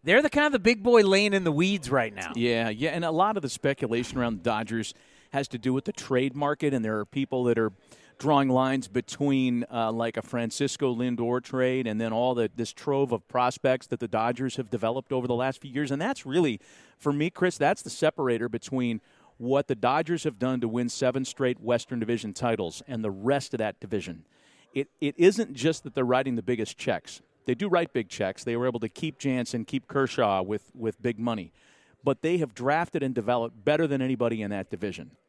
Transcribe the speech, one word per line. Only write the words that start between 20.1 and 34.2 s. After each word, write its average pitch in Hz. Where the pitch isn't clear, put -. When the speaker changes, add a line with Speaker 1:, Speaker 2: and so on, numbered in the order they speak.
Speaker 2:
have 135
done 127
to 117
win 120
seven 131
straight 127
Western 117
Division 110
titles 107
and 117
the 104
rest 127
of 117
that 107
division. 90
It, 135
it 147
isn't 190
just 143
that 139
they're 131
writing 127
the 110
biggest 110
checks. -
They 127
do 190
write 170
big 113
checks. -
They 117
were 123
able 120
to 110
keep -
Jansen, 127
keep -
Kershaw 117
with, 101
with 113
big 117
money. 110
But 139
they 170
have 139
drafted 147
and 131
developed 117
better 151
than 139
anybody 117